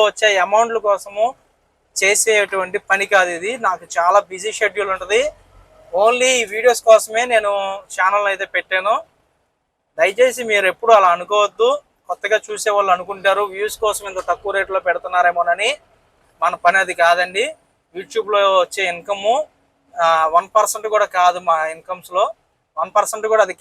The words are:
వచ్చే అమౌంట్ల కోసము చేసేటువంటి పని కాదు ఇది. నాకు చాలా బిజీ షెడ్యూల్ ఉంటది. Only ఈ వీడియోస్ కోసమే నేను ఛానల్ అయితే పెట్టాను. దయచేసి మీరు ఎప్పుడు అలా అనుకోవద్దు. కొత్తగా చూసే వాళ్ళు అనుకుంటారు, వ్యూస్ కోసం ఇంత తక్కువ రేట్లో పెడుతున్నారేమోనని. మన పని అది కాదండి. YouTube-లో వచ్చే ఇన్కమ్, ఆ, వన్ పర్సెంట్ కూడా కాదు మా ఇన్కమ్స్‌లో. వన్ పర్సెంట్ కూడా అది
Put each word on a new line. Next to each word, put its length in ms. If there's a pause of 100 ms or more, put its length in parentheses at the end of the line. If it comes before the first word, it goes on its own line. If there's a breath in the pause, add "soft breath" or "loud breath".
వచ్చే 200 (180)
అమౌంట్ల 420
కోసము 380 (760)
చేసేటువంటి 760 (120)
పని 240
కాదు 240
ఇది. 140 (160)
నాకు 180 (120)
చాలా 220 (120)
బిజీ 280
షెడ్యూల్ 360
ఉంటది. 260 (840)
Only 360
ఈ 40 (100)
వీడియోస్ 360
కోసమే 340 (100)
నేను 180 (440)
ఛానల్ 360
అయితే 240
పెట్టాను. 400 (1040)
దయచేసి 420 (100)
మీరు 220
ఎప్పుడు 240
అలా 200
అనుకోవద్దు. 520 (400)
కొత్తగా 360
చూసే 300
వాళ్ళు 180
అనుకుంటారు, 480 (120)
వ్యూస్ 280
కోసం 300
ఇంత 180
తక్కువ 260
రేట్లో 300
పెడుతున్నారేమోనని. 840 (720)
మన 120 (100)
పని 200
అది 180
కాదండి. 420 (520)
YouTube-లో 440 (240)
వచ్చే 180 (120)
ఇన్కమ్, 340 (760)
ఆ, 20 (300)
వన్ 200
పర్సెంట్ 400
కూడా 120 (120)
కాదు 200 (100)
మా 60 (200)
ఇన్కమ్స్‌లో. 480 (540)
వన్ 200
పర్సెంట్ 360
కూడా 140
అది 140